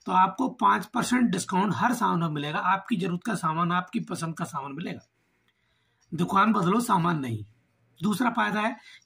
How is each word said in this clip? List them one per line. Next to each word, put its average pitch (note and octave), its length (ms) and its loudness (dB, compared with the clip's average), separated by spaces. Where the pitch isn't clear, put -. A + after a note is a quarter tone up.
तो G3 60 -4
आपको F#3 360 2
पाँच G3+ 380 2
परसेंट B3 440 0
डिस्काउंट F#3+ 460 0
हर B3 180 2
सामान F3+ 260 0
में E3 80 0
मिलेगा। D3+ 300 -4
आपकी F#3+ 380 0
जरूरत F3 300 -2
का A3 80 -2
सामान, E3+ 380 0
आपकी F3+ 280 -2
पसंद E3 360 -6
का E3+ 80 -6
सामान C#3 280 -8
मिलेगा। E3 360 -10
दुकान F#3+ 380 4
बदलो, G3+ 280 4
सामान F3 400 2
नहीं। A2+ 240 -6
दूसरा G#3+ 280 0
फायदा G#3 300 0
है, A#3 160 -2